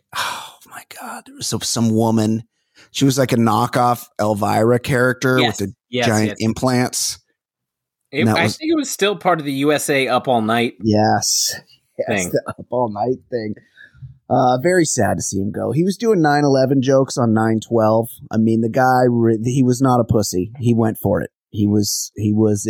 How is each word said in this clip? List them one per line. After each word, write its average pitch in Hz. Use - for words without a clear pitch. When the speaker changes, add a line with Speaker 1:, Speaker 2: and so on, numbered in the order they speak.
Speaker 1:
oh -
my -
God, -
there -
was -
some, 110
some 117
woman. 113
She -
was, 135
like, 127
a 127
knockoff 117
Elvira 107
character 127
Speaker 2:
Yes, 113
Speaker 1:
with 98
the -
Speaker 2:
yes, 120
Speaker 1:
giant 107
Speaker 2:
yes. 104
Speaker 1:
implants. 123
Speaker 2:
It, 135
Speaker 1:
And 220
that 214
Speaker 2:
I -
Speaker 1:
was 107
Speaker 2:
think 311
it 339
was 285
still 202
part 170
of 143
the 143
U 139
S 143
A 135
Up 123
All 120
Night 117
Speaker 1:
Yes. 107
Yes, 127
Speaker 2:
thing. 98
Speaker 1:
the 127
Up -
All 123
Night 110
thing. 107
Uh, 127
very 175
sad 98
to -
see -
him 98
go. 101
He 151
was 190
doing 220
nine 147
eleven 135
jokes 135
on 117
nine 110
twelve. 110
I 110
mean, 113
the 113
guy, 127
re-, 113
he 127
was 123
not 127
a 113
pussy. 104
He 117
went 113
for 98
it. -
He 104
was, 104
he 104
was 104